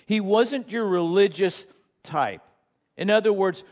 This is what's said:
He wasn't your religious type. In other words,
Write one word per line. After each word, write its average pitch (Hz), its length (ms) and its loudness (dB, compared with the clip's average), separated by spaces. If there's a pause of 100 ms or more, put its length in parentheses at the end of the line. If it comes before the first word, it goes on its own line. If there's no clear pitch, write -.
He 214 160 -2
wasn't 226 500 0
your 220 160 -4
religious 180 800 0 (380)
type. 123 400 -4 (540)
In 175 120 -4
other 214 240 2
words, 190 400 -2